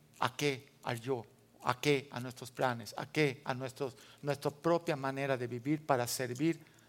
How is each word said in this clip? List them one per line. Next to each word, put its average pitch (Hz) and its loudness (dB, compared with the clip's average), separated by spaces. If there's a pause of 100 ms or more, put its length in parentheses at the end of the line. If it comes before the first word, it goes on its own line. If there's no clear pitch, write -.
(200)
¿A - 2
qué? 139 -2 (160)
Al 120 -2
yo. 120 -4 (380)
¿A 127 0
qué? 143 2
A 127 -6
nuestros 123 -10
planes. 120 -2
¿A 147 -6
qué? 147 2
A 135 -2
nuestros, 127 -4 (260)
nuestra 143 -2
propia 165 2
manera 135 0
de 120 -4
vivir 135 -2
para 123 4
servir 135 0 (280)